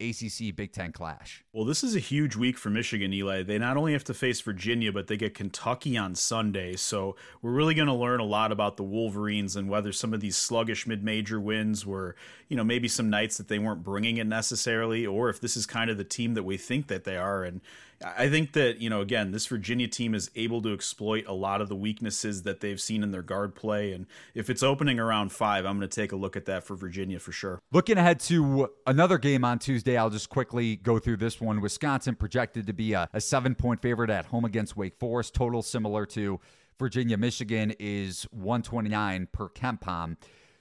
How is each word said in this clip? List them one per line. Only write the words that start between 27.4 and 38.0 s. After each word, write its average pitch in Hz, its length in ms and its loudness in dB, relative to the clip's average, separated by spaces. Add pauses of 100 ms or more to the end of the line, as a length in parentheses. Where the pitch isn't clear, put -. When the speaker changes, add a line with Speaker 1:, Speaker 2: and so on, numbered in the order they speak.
Speaker 1:
Looking 185 280 6
ahead 175 220 8
to 139 500 4 (160)
another 160 320 8
game 131 260 4
on 120 140 2
Tuesday, 123 380 2
I'll 113 120 4
just 107 200 -6
quickly 120 480 0
go 110 200 4
through 113 200 2
this 110 220 -2
one. 107 220 0
Wisconsin 131 540 0
projected 113 520 0
to 107 60 -2
be 107 200 0
a, 87 200 2
a 110 80 0
seven-point 120 640 2
favorite 117 260 2
at 98 160 2
home 117 200 0
against 107 300 -2
Wake 95 240 -6
Forest. 120 360 -2
Total 120 260 2
similar 107 460 -2
to 101 320 -2 (400)
Virginia, 120 380 2
Michigan 110 640 0
is 101 520 -2